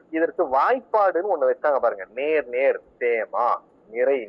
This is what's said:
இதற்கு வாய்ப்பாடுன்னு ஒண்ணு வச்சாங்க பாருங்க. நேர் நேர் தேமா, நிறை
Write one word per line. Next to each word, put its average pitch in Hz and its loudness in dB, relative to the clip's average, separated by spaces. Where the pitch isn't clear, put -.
இதற்கு 165 0
வாய்ப்பாடுன்னு 196 0
ஒண்ணு 135 2
வச்சாங்க 135 0
பாருங்க. 101 -2
நேர் 147 -2
நேர் 131 2
தேமா, 117 0
நிறை 131 0